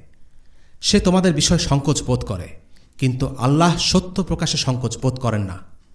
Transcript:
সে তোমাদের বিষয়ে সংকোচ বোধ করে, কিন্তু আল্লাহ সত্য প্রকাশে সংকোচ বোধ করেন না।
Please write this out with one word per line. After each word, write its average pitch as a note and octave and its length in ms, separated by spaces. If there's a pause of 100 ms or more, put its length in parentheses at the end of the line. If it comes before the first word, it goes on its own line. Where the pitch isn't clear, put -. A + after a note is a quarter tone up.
(800)
সে - 200
তোমাদের F#3 320
বিষয়ে D3+ 260
সংকোচ C#3 440
বোধ B2 220
করে, F2+ 240 (500)
কিন্তু B2+ 400
আল্লাহ D#3 400
সত্য F#3 440
প্রকাশে D#3+ 340
সংকোচ B2+ 420
বোধ B2+ 220
করেন A2 220
না। F#2 160 (360)